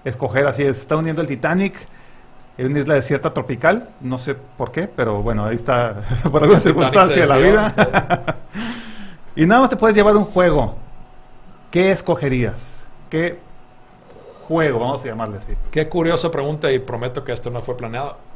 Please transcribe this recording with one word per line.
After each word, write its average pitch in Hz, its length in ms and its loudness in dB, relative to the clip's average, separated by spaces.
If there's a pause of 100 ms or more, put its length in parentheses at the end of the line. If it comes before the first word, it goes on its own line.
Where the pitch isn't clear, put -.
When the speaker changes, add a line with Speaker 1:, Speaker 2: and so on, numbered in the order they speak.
Speaker 1:
escoger, 135 420 -2
así 135 160 -2
es, 139 160 0
está - 180 -4
hundiendo 160 240 -2
el 160 80 -2
Titanic, 175 460 -2 (840)
en 127 100 -2
una 143 100 0
isla 143 160 0
desierta 139 400 -2
tropical, 156 560 -2 (100)
no 127 180 -6
sé 131 180 -6
por - 340 -10
qué, 175 160 -4
pero 110 360 -2
bueno, 107 240 0
ahí 113 100 -2
está, 117 400 0 (160)
<laughs> - 180 -2
por 147 140 4
alguna 160 140 8
Speaker 2:
El - 40 2
Titanic - 0 -
Speaker 1:
circunstancia 147 600 4
de 147 40 4
la 139 80 4
Speaker 2:
se 131 60 6
desvió. 190 200 6
Speaker 1:
vida. 180 800 0
<laughs> - 60 -14 (920)
Y 156 100 4
nada 226 160 6
más 262 80 4
te 254 60 -2
puedes 220 200 4
llevar 208 200 6
un 208 100 4
juego, 165 480 2 (960)
¿qué 190 220 4
escogerías? 131 960 -2 (220)
¿Qué 170 300 -2 (1080)
juego, 151 320 0
vamos 131 240 -4
a - 40 -8
llamarle 107 300 -8
así? - 160 -6 (160)
Speaker 2:
Qué 151 180 -2
curiosa 170 420 0
pregunta, 147 400 -2
y 131 100 2
prometo 123 440 -8
que 123 80 -6
esto 117 160 -8
no 120 140 -8
fue 123 140 -8
planeado. 123 400 -10 (200)